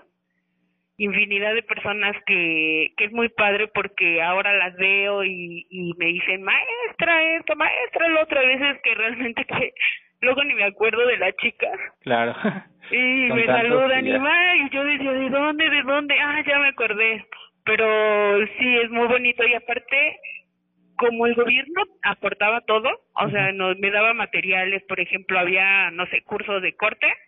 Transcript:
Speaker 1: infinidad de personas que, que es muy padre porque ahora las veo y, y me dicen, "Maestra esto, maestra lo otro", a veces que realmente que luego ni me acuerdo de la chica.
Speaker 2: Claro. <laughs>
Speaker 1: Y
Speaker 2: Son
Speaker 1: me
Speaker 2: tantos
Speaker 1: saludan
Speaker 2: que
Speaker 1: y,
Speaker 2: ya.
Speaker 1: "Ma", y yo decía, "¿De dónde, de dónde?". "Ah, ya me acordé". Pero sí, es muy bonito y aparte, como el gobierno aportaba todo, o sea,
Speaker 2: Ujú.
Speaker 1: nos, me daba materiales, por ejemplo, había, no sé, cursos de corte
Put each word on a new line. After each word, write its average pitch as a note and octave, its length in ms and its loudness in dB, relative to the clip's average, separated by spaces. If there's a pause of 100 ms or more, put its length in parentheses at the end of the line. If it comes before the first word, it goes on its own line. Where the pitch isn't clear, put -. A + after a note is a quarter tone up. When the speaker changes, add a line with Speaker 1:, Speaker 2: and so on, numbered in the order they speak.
(960)
Speaker 1:
infinidad G3+ 580 -2
de A#3 80 -2
personas G#3 520 -4 (120)
que, D#3+ 720 0
que A3 80 -2
es G#3 80 -4
muy A#3 180 0
padre G#3 420 0
porque F#3 480 -2
ahora F#3+ 340 0
las F3+ 220 -2
veo G3 480 0
y, F3 460 -8
y F3+ 260 -6
me F3 100 -4
dicen, F3+ 360 -2
"Maestra E4 920 0
esto, D#4 200 -4
maestra E4 520 -2
lo D#4+ 140 2
otro", D#4 160 -2
a C4 40 4
veces C4 400 0
que A#3 120 0
realmente A#3 520 -4
que - 260 -4 (480)
luego C4+ 240 0
ni C#4 100 -2
me G#3 100 0
acuerdo G#3+ 420 0
de A#3 120 2
la F#3 160 0
chica. - 360 -4 (300)
Speaker 2:
Claro. A#2 340 0
<laughs> F#3+ 300 -4 (280)
Speaker 1:
Y B3+ 360 2
Speaker 2:
Son A#3+ 80 0
Speaker 1:
me A#3 80 2
Speaker 2:
tantos A#3 240 4
Speaker 1:
saludan C4 340 2
Speaker 2:
que B3+ 80 -2
Speaker 1:
y, - 40 0
Speaker 2:
ya. C4 40 2
Speaker 1:
"Ma", F4 380 4
y C#4 140 2
yo C4+ 140 -2
decía, C#4 280 0
"¿De C4 180 -2
dónde, D4+ 400 2
de C#4+ 140 2
dónde?". C#4+ 360 0
"Ah, D4 240 0
ya C#4+ 140 2
me C#4 120 2
acordé". A3 540 -2 (400)
Pero G#3+ 800 4 (140)
sí, B3 200 4
es A#3 120 0
muy A#3 160 2
bonito A#3+ 400 2
y A#3+ 80 2
aparte, C4+ 600 -2 (800)
como A#3 300 2
el A#3+ 100 2
gobierno C4+ 460 0 (200)
aportaba G#3 600 -2
todo, A3 280 0 (240)
o G3+ 160 0
sea, G3+ 200 0
Speaker 2:
Ujú. G3 80 -2
Speaker 1:
nos, F#3 200 0
me G3+ 140 0
daba A3 200 4
materiales, F#3+ 760 -2
por F#3 100 -6
ejemplo, F#3 400 -4
había, F#3+ 540 2
no F3+ 140 -4
sé, C#3 180 -4
cursos G3+ 380 -4
de E3 120 -2
corte A3 320 -2 (220)